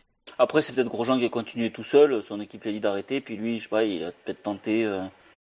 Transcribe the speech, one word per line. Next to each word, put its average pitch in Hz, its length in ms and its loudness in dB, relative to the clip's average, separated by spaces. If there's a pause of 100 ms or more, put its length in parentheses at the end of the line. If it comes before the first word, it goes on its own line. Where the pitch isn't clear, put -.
(380)
Après, 147 240 4
c'est 127 120 -8
peut-être 120 160 2
Grosjean 117 280 0
qui 120 80 2
a 117 40 0
continué 117 420 -2
tout 113 120 -12
seul, 139 380 6
son 104 180 -10
équipe 104 220 -12
lui 113 80 -6
a 104 40 -4
dit 107 80 -6
d'arrêter, 104 380 -2
puis 120 160 -8
lui, 113 220 -4
je 107 60 -10
sais - 60 -18
pas, 110 160 2
il 90 180 -2
a 87 80 -6
peut-être - 320 -10
tenté, 107 420 -2
euh, 98 160 -2 (420)